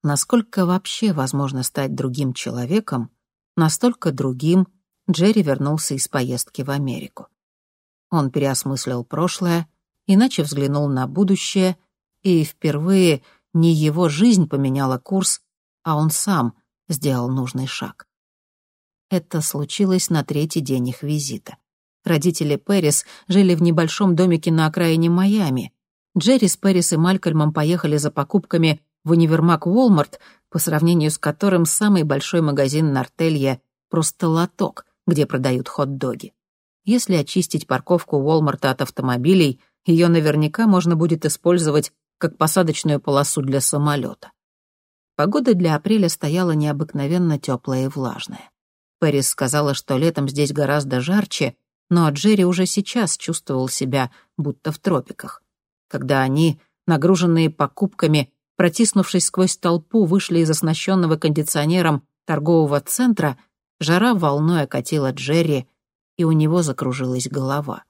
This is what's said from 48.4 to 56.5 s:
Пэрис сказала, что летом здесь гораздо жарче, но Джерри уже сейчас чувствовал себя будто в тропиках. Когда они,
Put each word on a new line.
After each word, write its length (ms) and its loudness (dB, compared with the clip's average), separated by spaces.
Пэрис 300 0
сказала, 440 -2
что 240 -4
летом 300 0
здесь 240 -2
гораздо 480 -2
жарче, 560 -2
но 200 4
Джерри 340 2
уже 220 2
сейчас 520 -4
чувствовал 520 -6
себя 420 -2
будто 380 -6
в 40 -10
тропиках. 640 -6
Когда 300 -2
они, 400 2